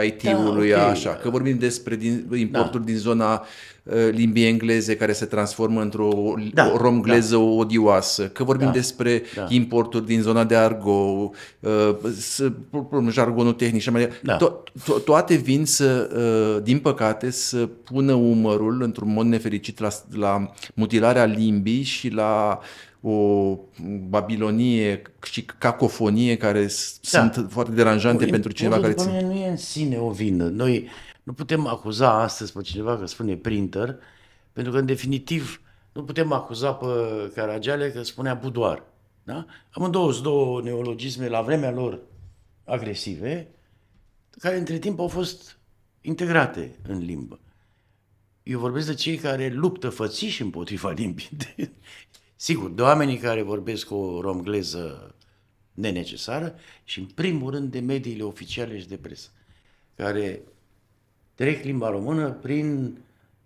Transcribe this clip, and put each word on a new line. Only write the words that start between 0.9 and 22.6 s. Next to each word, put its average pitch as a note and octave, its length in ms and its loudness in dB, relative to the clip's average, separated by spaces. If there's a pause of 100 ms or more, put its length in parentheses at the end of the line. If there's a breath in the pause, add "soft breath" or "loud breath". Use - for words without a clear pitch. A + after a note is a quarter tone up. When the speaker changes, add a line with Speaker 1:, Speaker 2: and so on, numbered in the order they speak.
Speaker 1:
așa, F#2+ 240 0
că A#2+ 160 -4
vorbim B2+ 280 0
despre A#2 380 -2
din, A2+ 400 -2
importuri A#2 480 0
Speaker 2:
Da. A2+ 60 -4
Speaker 1:
din A2+ 80 0
zona, A2 460 2 (380 loud breath)
uh, A2+ 280 2
limbii A2+ 360 4
engleze A2+ 500 2
care G#2+ 160 2
se G2+ 120 -4
transformă G#2+ 560 0
într-o G#2 540 0 (200)
Speaker 2:
Da, C#3 200 6
Speaker 1:
o - 20 4
romgleză A#2 580 4
Speaker 2:
da. A2+ 80 6
Speaker 1:
odioasă, A2 840 4
că C3 160 -6
vorbim C3+ 220 2
Speaker 2:
Da, C3 60 4
Speaker 1:
despre A#2+ 500 2 (120)
Speaker 2:
da. G2 140 -4
Speaker 1:
importuri A#2 580 2
din A2+ 140 2
zona A2+ 240 4
de A2+ 120 4
argot, G2+ 800 4 (260 loud breath)
uh, G#2+ 360 4 (200)
s-, - 260 -6 (280)
p-, C#3+ 60 -6 (140)
p-, B2 200 2
jargonul A#2+ 420 4
tehnic A#2 300 0
și B2+ 80 -2
mai A#2+ 100 2
departe. A#2+ 260 -2
Speaker 2:
Da. B2 100 2
Speaker 1:
To-, - 260 2 (220)
to-, - 200 0
toate D#3+ 300 6
vin C3+ 320 2
să, C3+ 440 2 (460)
uh, G#2 60 0
din B2 160 4
păcate, B2 520 0
să A#2+ 360 -2
pună C3+ 460 -2
umărul, A2+ 680 4
într-un A2 300 -2
mod A2+ 140 2
nefericit, A2 520 0
la, G#2+ 100 -2 (240)
la G2+ 380 0 (240 loud breath)
mutilarea A2+ 500 4
limbii A2 580 2
și C3 260 -6
la G#2+ 520 0 (440 loud breath)